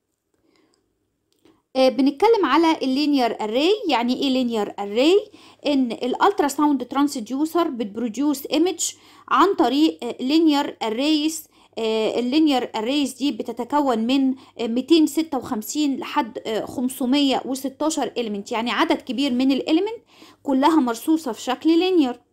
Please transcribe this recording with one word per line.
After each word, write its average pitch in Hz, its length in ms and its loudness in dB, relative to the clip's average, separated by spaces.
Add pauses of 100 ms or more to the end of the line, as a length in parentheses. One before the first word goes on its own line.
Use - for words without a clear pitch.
(1800)
آه، 262 140 6
بنتكلم 285 560 2
على 311 360 2
اللينير 262 640 0
اري. 254 280 0 (180)
يعني 240 320 0
ايه 277 80 0
لينير 240 500 -2
اري؟ 226 360 2 (500)
ان 269 260 0
الالترا 311 560 0
ساوند 285 380 0
ترانسديوسر 285 840 -2
بتبروديوس 240 800 -4
ايمج - 460 0 (380)
عن 330 240 4
طريق، 302 500 2
آه، 240 160 -8
لينير 294 640 2
اريز. 294 640 -2 (300)
آه، 220 420 0
اللينير 254 560 2
اريز 269 380 -2
دي 277 180 -2
بتتكون 240 680 -2
من، 262 360 0 (240)
آه، 233 80 -4
ميتين 262 400 4
ستة 320 300 -4
وخمسين 269 600 -4
لحد، - 480 -4
آه، 214 200 -4
خمسمية 262 800 0
وستاشر 269 720 -4
اليمنت، 208 340 -6
يعني 233 200 -2
عدد 277 300 0
كبير 262 320 -2
من 262 180 2
الاليمنت 370 500 0 (420)
كلها 294 360 4
مرصوصة 262 520 0
في 214 100 -10
شكل 302 380 0
لينير. 339 420 2 (100)